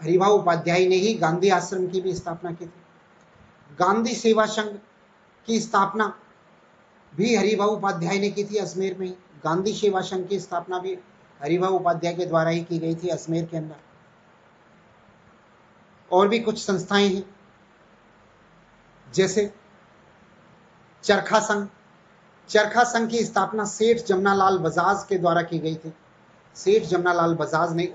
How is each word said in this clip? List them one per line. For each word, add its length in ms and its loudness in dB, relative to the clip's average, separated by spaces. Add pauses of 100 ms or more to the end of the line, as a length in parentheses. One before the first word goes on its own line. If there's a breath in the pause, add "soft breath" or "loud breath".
हरिभाऊ 380 4
उपाध्याय 480 2
ने 100 4
ही 200 2
गांधी 340 0
आश्रम 380 0
की 120 -4
भी 140 -4
स्थापना 380 -8
की 140 -14
थी। 1120 -20
गांधी 380 0
सेवा 340 4
संघ 280 -6 (720)
की 120 0
स्थापना 520 0 (1000)
भी 240 2
हरिभाऊ 400 2
उपाध्याय 420 -2
ने 120 0
की 140 -4
थी 140 -4
अजमेर 400 -4
में 80 -6
ही। 80 -10 (300)
गांधी 300 0
सेवा 280 0
संघ 260 -6
की 120 -2
स्थापना 380 -6
भी 180 -6 (440)
हरिभाऊ 340 0
उपाध्याय 400 0
के 120 -4
द्वारा 240 2
ही 120 0
की 160 -4
गई 160 -2
थी 160 -6
अजमेर 340 -4
के 120 -8
अंदर। 200 -10 (2250)
और 180 4
भी 120 0
कुछ 200 -4
संस्थाएं 480 0
हैं, 160 -2 (1800)
जैसे 440 0 (1500)
चरखा 360 2
संघ। 260 -2 (840)
चरखा 360 4
संघ 240 -2
की 140 0
स्थापना 420 -2
सेठ 400 2
जमनालाल 540 4
बजाज 440 0
के 140 -2
द्वारा 260 2
की 140 -6
गई 180 -4
थी। 160 -14 (640)
सेठ 280 2
जमनालाल 520 2
बजाज 360 0
ने 220 -2